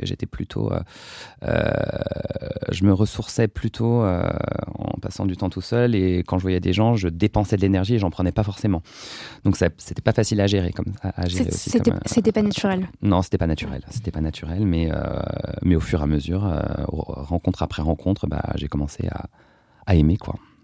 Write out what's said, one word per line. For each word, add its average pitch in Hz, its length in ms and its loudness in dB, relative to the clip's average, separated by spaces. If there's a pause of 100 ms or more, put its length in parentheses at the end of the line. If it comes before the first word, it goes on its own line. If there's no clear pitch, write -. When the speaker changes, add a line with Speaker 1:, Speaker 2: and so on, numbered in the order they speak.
Speaker 1:
j'étais - 240 -4
plutôt, - 460 -4
euh, 82 80 0 (640)
euh, 50 260 2 (1000)
je 90 100 -4
me 98 100 8
ressourçais 107 540 0
plutôt, 117 560 0
euh, 90 260 2 (460)
en - 240 -6
passant 98 260 -6
du 90 120 0
temps 92 140 -2
tout 92 100 -6
seul. 120 340 2
Et 92 320 4
quand 92 120 2
je 90 40 0
voyais 92 160 2
des 87 140 2
gens, 113 240 4
je 95 100 0
dépensais 101 480 2
de 95 60 2
l'énergie 98 340 4
et 110 60 2
j'en 90 100 0
prenais 90 220 0
pas 113 100 2
forcément. 98 400 -2 (640)
Donc, 98 120 4
ça, 87 120 2 (100)
c'était - 240 -10
pas 110 100 4
facile 107 280 2
à 98 80 4
gérer, 92 240 2
comme, 85 200 -4 (100)
à, 92 200 -4
à 90 60 2
gérer 90 160 0
Speaker 2:
C'est, - 100 -2
Speaker 1:
aussi, - 160 -4
Speaker 2:
c'était, 240 220 2
Speaker 1:
comme, - 80 -4
euh, - 60 -6
Speaker 2:
c'était 220 260 2
pas 214 100 0
naturel. 190 460 -2 (140)
Speaker 1:
Non, 92 200 4
c'était - 160 -2
pas 82 80 0
naturel. 71 440 -2
C'était 104 200 -8
pas 78 100 -4
naturel, 80 460 -2
mais, 82 240 2
euh, 71 300 -2 (420)
mais 87 140 6
au 76 40 4
fur 80 200 0
et - 20 -2
à 73 40 2
mesure, 80 380 0
euh, 80 160 0 (280)
rencontre 78 720 -2
après 78 200 -2
rencontre, 85 440 0
bah, 76 160 -2 (140)
j'ai 73 100 -4
commencé 73 460 -4
à, - 140 -8 (600)
à 98 80 6
aimer, 80 220 6
quoi. - 180 -6 (300)